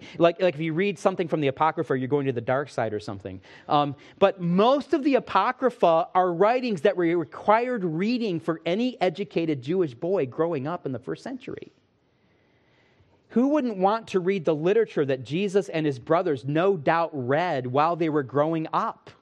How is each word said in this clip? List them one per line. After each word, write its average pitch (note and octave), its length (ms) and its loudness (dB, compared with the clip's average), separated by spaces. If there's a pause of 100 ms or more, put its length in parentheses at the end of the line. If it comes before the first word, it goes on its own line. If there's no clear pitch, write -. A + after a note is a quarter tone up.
(180)
Like, E3+ 220 4
like, F3+ 140 2
if D3 60 -10
you D#3+ 140 -4
read F#3+ 220 -2
something F#3+ 300 -2
from E3 140 -2
the C#3 80 2
Apocrypha, D3+ 500 0
you're B2+ 80 -4
going C#3 200 0
to C3+ 60 0
the A#2+ 80 -6
dark C3 280 -2
side G#2+ 260 -4
or G#2 60 -6
something. G2 400 -10 (280)
Um, D3 280 2 (240)
but F#3+ 200 2
most G#3 540 2
of D4 80 0
the C#4 140 4
Apocrypha G3+ 960 2
are F3+ 180 4
writings G#3+ 500 2
that G3+ 140 2
were F3 220 2
required A3 640 0
reading F#3 560 -2
for D#3+ 260 -4
any A#3 360 -2
educated E3 600 -2
Jewish D3+ 340 -2
boy E3+ 320 -2
growing D3 420 -4
up F3 180 -8
in C#3 60 -6
the A#2 80 -8
first D#3+ 240 -10
century. - 480 -12 (1600)
Who B3 180 2
wouldn't B3+ 280 0
want G3+ 320 0
to F#3+ 120 0
read F3+ 240 0
the D#3+ 100 2
literature F3+ 500 0
that C3 200 -2
Jesus F#3 440 -2
and D#3+ 160 -2
his C#3+ 140 -2
brothers D#3+ 460 0
no E3 320 2
doubt D#3+ 360 0
read C#3 540 0
while D3 300 2
they E3 120 0
were D3+ 140 0
growing D3+ 500 0
up? G3 380 -6 (100)